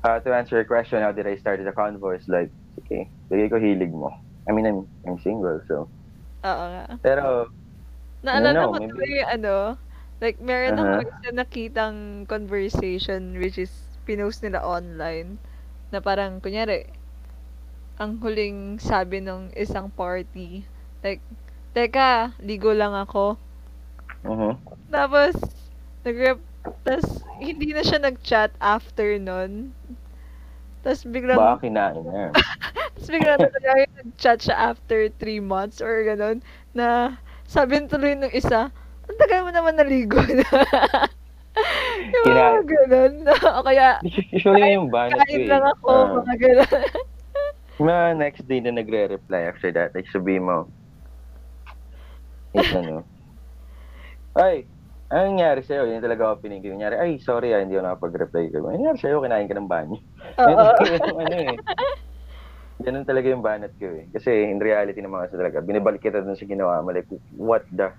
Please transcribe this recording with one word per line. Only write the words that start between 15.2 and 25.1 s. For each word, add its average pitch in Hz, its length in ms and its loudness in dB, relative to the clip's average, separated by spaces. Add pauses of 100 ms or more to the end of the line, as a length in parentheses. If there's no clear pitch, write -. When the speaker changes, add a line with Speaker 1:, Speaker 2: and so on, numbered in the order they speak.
Speaker 2:
na 202 80 -6
parang, 196 400 -4
kunyari, 208 480 -4 (1120)
ang 214 200 -6
huling 208 640 -6
sabi 190 400 -2
nung 190 340 -12
isang 196 380 -8
party, 180 720 -8 (380)
like, 196 200 -6 (500)
"Teka, 240 680 2
ligo 208 320 0
lang 208 200 2
ako." 202 460 -2 (840)
Speaker 1:
Uh-huh. 110 340 -2 (320)
Speaker 2:
Tapos, 285 480 2 (640)